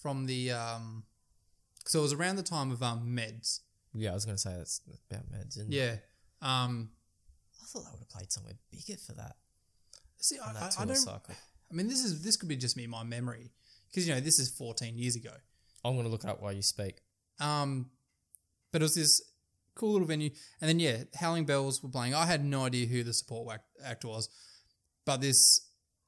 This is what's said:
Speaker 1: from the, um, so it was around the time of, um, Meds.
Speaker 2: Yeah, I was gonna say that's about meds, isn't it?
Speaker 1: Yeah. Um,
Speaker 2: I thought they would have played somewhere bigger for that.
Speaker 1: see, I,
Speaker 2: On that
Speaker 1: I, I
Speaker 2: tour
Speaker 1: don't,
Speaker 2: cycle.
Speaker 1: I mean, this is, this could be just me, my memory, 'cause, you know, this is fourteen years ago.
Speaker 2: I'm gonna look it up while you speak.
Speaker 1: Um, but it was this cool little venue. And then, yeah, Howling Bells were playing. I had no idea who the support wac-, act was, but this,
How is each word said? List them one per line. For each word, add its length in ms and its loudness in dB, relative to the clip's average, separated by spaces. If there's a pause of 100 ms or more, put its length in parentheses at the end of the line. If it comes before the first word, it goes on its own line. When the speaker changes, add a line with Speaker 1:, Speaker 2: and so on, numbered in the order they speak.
Speaker 1:
from 240 -2
the, 260 -2
um, 520 -6 (840)
so 140 2
it 40 4
was 100 2
around 240 0
the 60 -2
time 280 0
of, 100 -4
um, 240 -2 (100)
Meds. 440 -4 (340)
Speaker 2:
Yeah, 180 -2
I 20 -2
was 120 -2
gonna 120 -4
say 180 -4
that's 260 -6 (280)
about 220 -8
meds, 260 -10
isn't 160 -6
it? 20 0
Speaker 1:
Yeah. 200 0 (460)
Um, 500 0 (720)
Speaker 2:
I 60 -20
thought 180 -10
they 60 -18
would 80 -16
have 100 -20
played 220 -10
somewhere 220 -6 (180)
bigger 280 -12
for 140 -14
that. 220 -14 (840)
Speaker 1:
see, 200 2
I, 100 -10
Speaker 2:
On 60 -6
that 80 -6
Speaker 1:
I, 40 -2
I 20 -2
Speaker 2:
tour 180 0
Speaker 1:
don't, 80 0
Speaker 2:
cycle. 400 -2 (340)
Speaker 1:
I 40 -12
mean, 140 -2
this 160 0
is, 200 -2
this 140 2
could 120 -6
be 80 -2
just 200 0
me, 100 -6
my 160 -8
memory, 480 -6 (420)
'cause, 140 0
you 60 2
know, 80 2
this 180 6
is 100 0
fourteen 480 -6
years 180 0
ago. 180 -8 (500)
Speaker 2:
I'm 120 0
gonna 140 0
look 140 -2
it 60 -4
up 120 -6
while 120 -4
you 80 -6
speak. 400 -2 (380)
Speaker 1:
Um, 500 0 (840)
but 100 2
it 40 4
was 100 4
this 260 6 (540)
cool 180 2
little 140 4
venue. 220 0 (320)
And 80 2
then, 100 6
yeah, 240 2 (120)
Howling 300 2
Bells 360 2
were 80 -8
playing. 240 0
I 120 4
had 200 4
no 200 2
idea 220 2
who 160 2
the 100 -4
support 340 -4
wac-, 180 -8 (180)
act 220 -8
was, 240 -6 (760)
but 160 0
this, 460 8 (400)